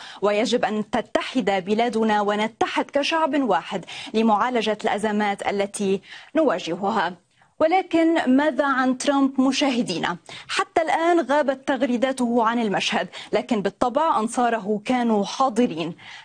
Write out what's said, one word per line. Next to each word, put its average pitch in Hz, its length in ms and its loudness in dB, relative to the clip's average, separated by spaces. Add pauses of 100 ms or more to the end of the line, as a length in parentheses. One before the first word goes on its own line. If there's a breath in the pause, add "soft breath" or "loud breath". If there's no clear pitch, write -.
(220 loud breath)
ويجب 208 440 2
أن 208 240 -2
تتحد 208 760 -2
بلادنا 220 560 2
ونتحد 214 640 -2
كشعب 294 560 0
واحد 185 440 -2 (280 loud breath)
لمعالجة 220 680 2
الأزمات 208 640 -2
التي 196 540 -2 (340 loud breath)
نواجهها". 196 800 0 (460 soft breath)
ولكن 330 800 4
ماذا 285 280 2
عن 254 320 0
ترامب 269 440 0
مشاهدينا؟ 233 760 0 (300 loud breath)
حتى - 340 0
الآن 330 380 2
غابت 269 480 0
تغريداته 247 760 0
عن 233 160 2
المشهد، 185 480 0 (260 loud breath)
لكن 247 280 0
بالطبع 247 580 0
أنصاره 220 680 -2
كانوا 233 400 0
حاضرين. 196 680 -2 (280 loud breath)